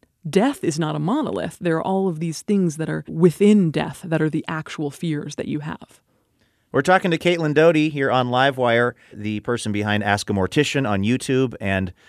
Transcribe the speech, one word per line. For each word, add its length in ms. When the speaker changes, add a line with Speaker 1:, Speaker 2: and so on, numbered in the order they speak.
Speaker 1:
Death 360
is 140
not 180
a 20
monolith. 640
There 160
are 100
all 220
of 100
these 220
things 380
that 100
are 200
within 600
death 340
that 180
are 80
the 180
actual 420
fears 440
that 140
you 120
have. 400
Speaker 2:
We're 100
talking 280
to 80
Caitlin 340
Doughty 380
here 200
on 180
Livewire, 640
the 280
person 300
behind 320
Ask 280
a 20
Mortician 560
on 140
YouTube 580
and 320